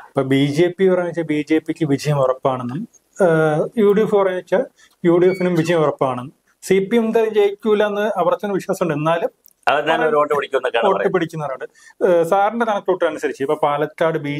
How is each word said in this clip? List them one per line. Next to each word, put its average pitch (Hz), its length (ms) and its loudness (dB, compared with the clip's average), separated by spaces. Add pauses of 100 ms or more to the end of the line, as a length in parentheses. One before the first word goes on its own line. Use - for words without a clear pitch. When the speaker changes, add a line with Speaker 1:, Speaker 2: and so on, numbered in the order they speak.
Speaker 1:
അപ്പൊ - 140 -4
ബി 135 240 2
ജെ 147 220 2
പി 175 160 -4
പറയുന്ന 180 260 2
വെച്ചാൽ 165 140 -6
ബി 151 180 -4
ജെ 156 180 0
പിക്ക് 156 260 -6
വിജയം 143 340 0
ഉറപ്പാണെന്നും, 127 600 -2 (380)
ഏഹ്, 160 460 2 (140)
യു 196 140 4
ഡി 208 100 2
എഫ് 208 140 0
പറയുന്ന 190 220 2
വെച്ചാൽ 190 260 -2 (400)
യു 175 140 4
ഡി 175 100 4
എഫിനും 180 280 0
വിജയം 165 220 0
ഉറപ്പാണെന്നും, 139 560 -2 (300)
സി 190 160 2
പി 196 180 0
എം 226 80 0
എന്തായാലും 220 280 0
ജയിക്കൂല 208 520 2
എന്ന് 208 200 -2 (140)
അവർക്കൊന്നും 180 380 0
വിശ്വാസമുണ്ട്. 175 360 -4
എന്നാലും 165 360 -2 (380)
Speaker 2:
അവർ 143 140 2
തന്നെ 156 260 0
ഒരു 151 80 0
വോട്ട് 147 180 2
പിടിക്കുമെന്നൊക്കെയാണ് 131 540 0
Speaker 1:
വോട്ട് 190 100 2
Speaker 2:
പറയുന്നത്. 185 180 0
Speaker 1:
പിടിക്കുന്നവരുണ്ട്. 160 500 -6 (400)
ഏഹ്, 170 180 4
സാറിന്റെ 202 420 0
കണക്കൂട്ട് 190 400 -2
അനുസരിച്ച് 156 380 -4
ഇപ്പൊ 156 120 -2
പാലക്കാട് 156 600 -2
ബി 147 220 -6